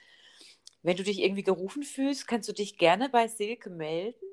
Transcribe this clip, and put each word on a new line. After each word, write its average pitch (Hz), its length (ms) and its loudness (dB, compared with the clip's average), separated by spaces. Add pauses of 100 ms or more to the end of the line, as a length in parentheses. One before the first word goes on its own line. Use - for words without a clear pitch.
(800)
wenn 175 160 2
du 190 60 -4
dich 190 180 0
irgendwie 196 220 2
gerufen 190 400 0
fühlst, 277 440 -2
kannst 226 220 -2
du 208 40 -8
dich 202 240 -6
gerne 190 320 4
bei 233 180 4
Silke 220 420 -6
melden. 170 640 -6